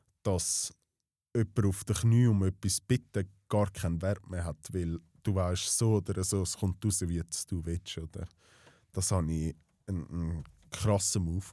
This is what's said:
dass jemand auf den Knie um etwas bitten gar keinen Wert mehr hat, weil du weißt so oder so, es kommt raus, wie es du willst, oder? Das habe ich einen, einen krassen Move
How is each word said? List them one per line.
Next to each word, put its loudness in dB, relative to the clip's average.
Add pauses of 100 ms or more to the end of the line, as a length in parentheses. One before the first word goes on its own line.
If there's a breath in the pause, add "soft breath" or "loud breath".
(240 soft breath)
dass -2 (640)
jemand 2
auf 0
den 0
Knie 6
um 4
etwas 0
bitten -2 (220)
gar 2
keinen -4
Wert -2
mehr -4
hat, -10
weil -2 (240)
du 0
weißt 0
so 4
oder 0
so, 0
es -4
kommt -2
raus, 0
wie 0
es -6
du -4
willst, -6
oder? -10 (640 soft breath)
Das -2
habe 2
ich -2 (320)
einen, -6
einen -4 (260)
krassen 0
Move -2